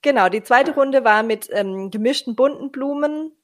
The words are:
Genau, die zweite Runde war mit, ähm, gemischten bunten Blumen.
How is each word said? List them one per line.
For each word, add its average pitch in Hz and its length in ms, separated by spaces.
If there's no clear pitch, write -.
Genau, 240 260
die 214 140
zweite 277 320
Runde 269 280
war 214 200
mit, 220 280
ähm, 196 400
gemischten 226 460
bunten 277 340
Blumen. 294 640